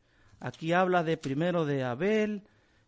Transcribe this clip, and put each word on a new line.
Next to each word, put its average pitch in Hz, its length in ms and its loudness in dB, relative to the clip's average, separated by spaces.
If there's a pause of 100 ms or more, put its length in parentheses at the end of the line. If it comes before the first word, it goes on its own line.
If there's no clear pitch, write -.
(400)
Aquí 160 320 -4
habla 180 320 4
de, 160 120 0
primero 160 480 0
de 139 200 0
Abel, 202 580 -2 (460)